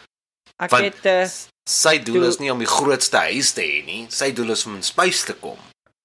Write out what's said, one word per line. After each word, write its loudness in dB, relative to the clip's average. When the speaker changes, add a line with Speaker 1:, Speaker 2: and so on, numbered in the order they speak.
Speaker 1:
Ek -4
Speaker 2:
Want 4
Speaker 1:
het, -4
eh, 4
Speaker 2:
s-, -10
sy 2
doel -2
Speaker 1:
toe 4
Speaker 2:
is 0
nie -2
om -2
die -4
grootste 2
huis 2
te -4
hê -4
nie. -10
Sy -2
doel -2
is -2
om -8
in -12
space 0
te -6
kom. -14